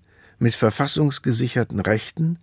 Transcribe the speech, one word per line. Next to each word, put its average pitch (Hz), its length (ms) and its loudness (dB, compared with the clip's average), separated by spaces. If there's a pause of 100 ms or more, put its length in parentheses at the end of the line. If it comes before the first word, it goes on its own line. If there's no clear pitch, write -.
(380)
mit 117 160 2
verfassungsgesicherten 135 1300 0
Rechten 160 640 -2